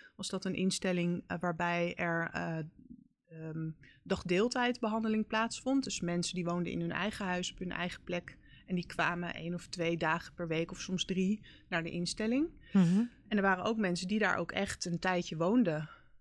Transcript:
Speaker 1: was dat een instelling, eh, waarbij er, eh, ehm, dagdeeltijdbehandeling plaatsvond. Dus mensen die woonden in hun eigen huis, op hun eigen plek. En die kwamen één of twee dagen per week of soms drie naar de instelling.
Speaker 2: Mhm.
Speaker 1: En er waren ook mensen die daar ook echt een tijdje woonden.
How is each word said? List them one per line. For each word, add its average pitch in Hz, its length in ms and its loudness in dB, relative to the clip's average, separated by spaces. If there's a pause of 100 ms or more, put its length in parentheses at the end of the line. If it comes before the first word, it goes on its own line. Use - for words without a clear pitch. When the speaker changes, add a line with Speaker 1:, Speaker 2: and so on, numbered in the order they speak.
(160)
Speaker 1:
was - 120 -8
dat 190 160 -4
een 190 100 -2
instelling, 180 720 0
eh, 175 140 -4
waarbij 175 560 0
er, 165 360 0
eh, 170 260 -2 (720)
ehm, 160 420 -8 (320)
dagdeeltijdbehandeling 220 1200 0
plaatsvond. 233 580 0
Dus - 160 -6
mensen 175 340 0
die 180 100 -2
woonden 175 280 0
in 170 80 -2
hun 170 120 -2
eigen 202 320 -2
huis, 180 280 -2
op - 60 -16
hun 180 140 -6
eigen 175 300 -6
plek. - 340 -6 (300)
En 190 80 -4
die 175 120 0
kwamen 170 480 -2
één 170 200 -6
of 170 120 -8
twee 170 300 0
dagen 165 380 0
per 175 140 -4
week 160 220 0
of - 100 -10
soms 190 240 -2
drie 190 360 0 (280)
naar 165 140 0
de 165 80 -6
instelling. 226 580 0 (240)
Speaker 2:
Mhm. 185 300 8 (260)
Speaker 1:
En - 80 0
er 196 60 4
waren 185 220 4
ook 226 120 2
mensen 180 320 0
die 208 100 2
daar 202 180 4
ook - 160 -2
echt - 320 -2
een 170 140 -2
tijdje 175 380 0
woonden. 165 520 2 (320)